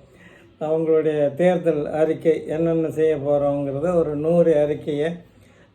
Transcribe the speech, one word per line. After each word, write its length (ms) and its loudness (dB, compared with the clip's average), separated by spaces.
அவங்களுடைய 720 0
தேர்தல் 520 0
அறிக்கை 640 0
என்னென்ன 420 0
செய்ய 260 0
போறோங்கிறத 800 -2
ஒரு 220 0
நூறு 420 2
அறிக்கையை 540 -2